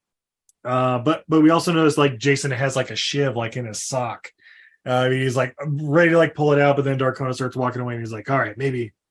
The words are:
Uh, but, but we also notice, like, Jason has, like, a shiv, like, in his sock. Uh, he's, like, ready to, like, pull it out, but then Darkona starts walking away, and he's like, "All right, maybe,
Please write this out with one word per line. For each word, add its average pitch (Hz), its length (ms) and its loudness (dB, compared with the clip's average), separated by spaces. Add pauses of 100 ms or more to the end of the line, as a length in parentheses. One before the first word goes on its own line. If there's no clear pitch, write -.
(640)
Uh, 127 360 0
but, 156 280 -2
but 156 140 4
we 156 80 8
also 170 240 2
notice, 156 240 2
like, 139 220 2
Jason 139 320 0
has, 131 240 -2
like, 127 160 -2
a 110 40 -12
shiv, 139 400 -2
like, 117 220 -6
in 123 80 -6
his 107 160 -10
sock. 120 500 -6 (540)
Uh, 127 240 2
he's, 131 260 0
like, 127 200 -2 (100)
ready 156 460 2
to, 165 80 4
like, 156 160 2
pull 147 180 2
it 143 60 4
out, 143 160 6
but 139 100 0
then 135 140 -2
Darkona 131 340 -2
starts 127 220 -6
walking 123 260 -4
away, 120 140 -8
and 117 80 -8
he's 110 100 -10
like, 107 160 -10
"All 139 80 2
right, 110 200 -4
maybe, 123 360 -6 (180)